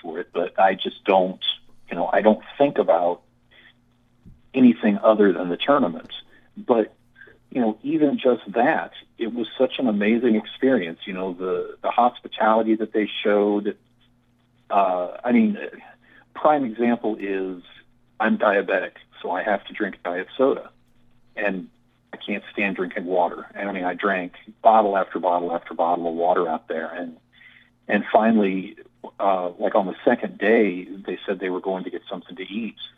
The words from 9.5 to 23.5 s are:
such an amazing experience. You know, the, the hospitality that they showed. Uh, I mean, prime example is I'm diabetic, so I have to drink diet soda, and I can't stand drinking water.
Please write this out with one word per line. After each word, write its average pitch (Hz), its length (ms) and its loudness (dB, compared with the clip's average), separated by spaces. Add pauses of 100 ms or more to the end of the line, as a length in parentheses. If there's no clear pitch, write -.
such 127 220 0
an 131 100 0
amazing 110 480 2
experience. 104 680 -2
You 98 80 -8
know, 92 180 -6
the, 90 500 -6
the 90 80 -2
hospitality 110 840 2
that 107 160 -6
they 104 160 0 (140)
showed. 104 540 0 (920)
Uh, 92 520 0
I 120 100 0
mean, 107 260 4 (760)
prime 151 300 2
example 117 560 -2
is 95 420 -6 (560)
I'm 110 200 2
diabetic, 95 540 0 (280)
so 101 120 -8
I 90 100 -4
have 101 240 -2
to 92 80 -16
drink 98 280 -6
diet 90 340 -6
soda, 131 340 0 (680)
and 98 320 -4 (440)
I - 40 -16
can't 104 260 -8 (100)
stand 98 240 -4
drinking 92 280 -6
water. 87 500 -2